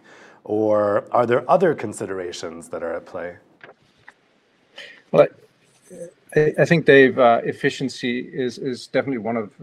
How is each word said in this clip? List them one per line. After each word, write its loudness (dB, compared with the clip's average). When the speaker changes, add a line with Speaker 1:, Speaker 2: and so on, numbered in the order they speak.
Speaker 1:
Or 0
are 2
there 0
other 4
considerations -10
that -10
are -6
at -10
play? -12
Speaker 2:
Well, 6
I, 2
I 4
think, 2
Dave, 6
uh, 6
efficiency -6
is, -8
is -10
definitely -2
one -6
of -10